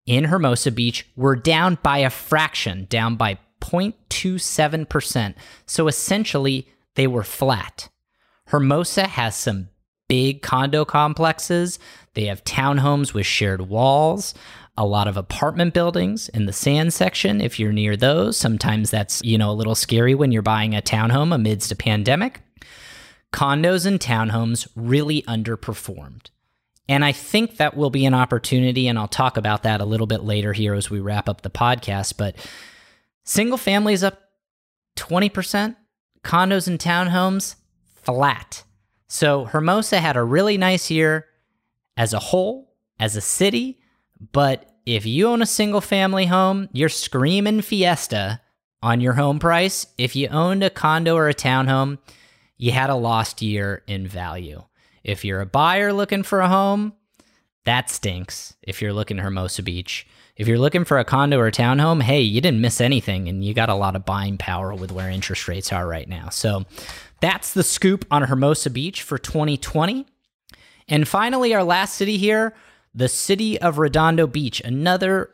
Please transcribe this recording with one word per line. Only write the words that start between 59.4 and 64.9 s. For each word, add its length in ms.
Beach. 440
If 140
you're 100
looking 240
for 160
a 60
condo 340
or 80
a 40
townhome, 500
hey, 200
you 200
didn't 180
miss 220
anything, 480
and 140
you 100
got 160
a 60
lot 200
of 100
buying 320
power 360
with 180